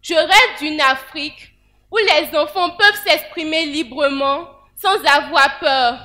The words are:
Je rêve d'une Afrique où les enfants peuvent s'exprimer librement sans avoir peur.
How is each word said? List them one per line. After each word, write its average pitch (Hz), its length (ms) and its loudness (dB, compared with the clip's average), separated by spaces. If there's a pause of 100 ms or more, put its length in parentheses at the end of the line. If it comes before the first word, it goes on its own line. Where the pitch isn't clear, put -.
Je - 120 -8
rêve 370 460 4
d'une 302 220 -4
Afrique 285 720 -4 (380)
où 403 60 -2
les 330 400 0
enfants 349 340 -2
peuvent 415 340 0
s'exprimer 320 600 -2
librement 277 800 -4 (280)
sans 392 300 -2
avoir 285 540 2
peur. 262 460 0